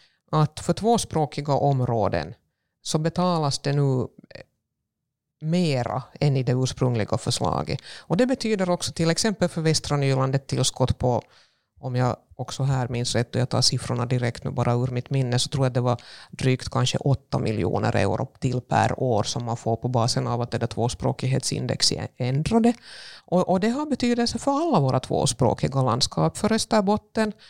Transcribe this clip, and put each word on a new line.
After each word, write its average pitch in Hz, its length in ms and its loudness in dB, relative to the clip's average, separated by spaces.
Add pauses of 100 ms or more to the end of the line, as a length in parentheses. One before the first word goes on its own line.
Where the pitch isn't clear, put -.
(320)
att 156 280 2
för - 140 -2
tvåspråkiga 160 800 0
områden 117 800 0 (480)
så - 160 -4
betalas 160 600 0
det 143 140 -2
nu 135 340 2 (1300)
mera 151 640 0 (160)
än 143 180 2
i 131 60 0
det 123 80 0
ursprungliga 123 680 0
förslaget. - 600 -2 (200)
Och - 180 0
det 247 80 4
betyder 220 440 0
också 175 220 -2
till 165 180 0
exempel 180 400 0
för 170 120 -4
västra 156 360 0
Nyland 135 380 2
ett 139 120 -2
tillskott - 500 0
på, 123 240 0 (580)
om 127 160 -6
jag 123 220 2 (180)
också - 280 -6
här 131 240 0
minns 120 280 -2
rätt, 117 200 0
och 117 60 2
jag 123 80 0
tar 120 120 2
siffrorna 123 440 0
direkt 123 380 -2
nu 135 80 -4
bara 120 220 0
ur 120 140 0
mitt 123 220 -6
minne, 127 300 0
så - 100 -2
tror 135 160 0
jag 127 80 0
det 123 80 0
var 123 200 0 (300)
drygt - 380 0
kanske 127 280 0
åtta - 420 2
miljoner 107 560 0
euro 101 320 0 (120)
till 123 220 -2
per 110 380 0
år 120 240 2
som 120 220 -4
man 117 120 -2
får 113 180 0
på - 120 -4
basen 120 400 0
av 120 140 -2
att 120 100 -4
det 117 60 -4
där 113 100 -2
tvåspråkighetsindexet - 1300 -2 (200)
är 123 100 -4
ändrade. 220 460 2 (520)
Och, - 240 0
och 185 100 2
det 208 100 0
har 277 160 -2
betydelse 240 540 0
för 277 120 0
alla 277 280 2
våra 131 200 2
tvåspråkiga 135 840 0
landskap, 135 560 0
för 214 140 0
Österbotten, 214 840 0 (160)